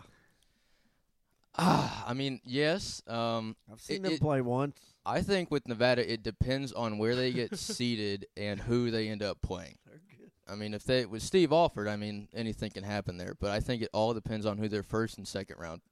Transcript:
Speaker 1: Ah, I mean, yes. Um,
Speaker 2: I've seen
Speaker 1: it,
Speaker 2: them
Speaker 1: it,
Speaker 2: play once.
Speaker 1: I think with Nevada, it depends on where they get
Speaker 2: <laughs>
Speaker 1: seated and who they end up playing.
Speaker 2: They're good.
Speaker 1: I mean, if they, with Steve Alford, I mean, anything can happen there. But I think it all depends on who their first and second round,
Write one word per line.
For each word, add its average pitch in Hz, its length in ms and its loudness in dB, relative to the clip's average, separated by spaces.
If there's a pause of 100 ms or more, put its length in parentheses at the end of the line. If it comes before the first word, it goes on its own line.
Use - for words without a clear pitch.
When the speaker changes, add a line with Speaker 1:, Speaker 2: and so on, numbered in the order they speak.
(1600)
Speaker 1:
Ah, 147 480 2
I 120 60 -2
mean, 135 320 -2
yes. 151 640 0
Um, 113 500 -2 (160)
Speaker 2:
I've 113 80 -18
seen - 160 -4
Speaker 1:
it, 190 60 -6
Speaker 2:
them 185 120 0
Speaker 1:
it, 143 60 -2
Speaker 2:
play 143 220 4
once. 131 360 0 (280)
Speaker 1:
I 131 160 0
think 185 280 2
with 143 160 0
Nevada, 120 440 4
it 110 120 -2
depends 123 500 0
on 107 260 -2
where 117 180 4
they 127 160 2
get 123 260 -2
Speaker 2:
<laughs> - 0 -
Speaker 1:
seated 107 680 -2 (100)
and 104 240 -2
who 120 300 2
they 110 180 0
end 107 140 -4
up 98 180 -2
playing. 87 460 -6
Speaker 2:
They're 156 140 -20 (100)
good. - 200 -20 (180)
Speaker 1:
I 98 60 -10
mean, 107 200 -6
if 104 100 -8
they, 127 220 4
with 110 160 -8
Steve 170 300 6
Alford, 156 360 4
I 104 80 -2
mean, 104 380 -6
anything 110 360 -4
can 95 140 -10
happen 101 320 -4
there. 90 220 -8
But 101 140 -2
I 107 80 0
think 120 220 -2
it 104 100 -2
all 110 200 4
depends 107 320 -4
on 104 140 0
who 107 100 0
their 101 140 0
first 110 340 -2
and 98 100 -12
second - 320 -6
round, 82 220 -10 (120)